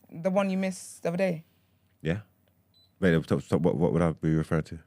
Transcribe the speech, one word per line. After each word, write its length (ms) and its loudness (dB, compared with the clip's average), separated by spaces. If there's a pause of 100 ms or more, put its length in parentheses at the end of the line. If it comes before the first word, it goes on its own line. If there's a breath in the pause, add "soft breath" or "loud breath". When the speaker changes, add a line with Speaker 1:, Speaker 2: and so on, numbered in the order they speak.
(120)
Speaker 1:
the 160 -2
one 220 2
you 80 0
missed 440 -6
the 60 0
other 80 -2
day? 280 -2 (580)
Speaker 2:
Yeah. 160 0 (840)
Wait, 240 4
stop, 160 -2
stop, 220 -2
what, 160 2
what 160 2
would 80 4
I 80 2
be 240 0
referring 300 0
to? 220 -14